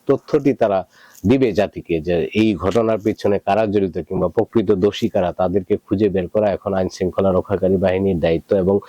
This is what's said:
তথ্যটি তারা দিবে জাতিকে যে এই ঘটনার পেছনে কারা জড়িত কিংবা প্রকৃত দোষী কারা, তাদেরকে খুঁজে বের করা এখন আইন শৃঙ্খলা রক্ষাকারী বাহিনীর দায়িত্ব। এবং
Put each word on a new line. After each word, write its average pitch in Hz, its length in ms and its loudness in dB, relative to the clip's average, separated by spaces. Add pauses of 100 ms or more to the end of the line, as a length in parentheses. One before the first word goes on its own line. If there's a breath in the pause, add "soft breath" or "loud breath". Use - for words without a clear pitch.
তথ্যটি 139 460 0
তারা 101 340 0 (400 loud breath)
দিবে 123 260 2
জাতিকে 85 480 -2
যে 82 340 -2
এই 107 200 2
ঘটনার 107 440 0
পেছনে 101 400 -2
কারা 104 280 0
জড়িত 98 320 -2
কিংবা 90 300 -4
প্রকৃত 107 440 0
দোষী 101 360 0
কারা, 87 240 -2
তাদেরকে 92 440 -2
খুঁজে 101 320 0
বের 90 200 -2
করা 107 240 0
এখন 98 220 -4
আইন 92 140 -2
শৃঙ্খলা 95 440 -2
রক্ষাকারী 92 440 0
বাহিনীর 92 440 0
দায়িত্ব। 82 360 0
এবং 98 220 2 (100)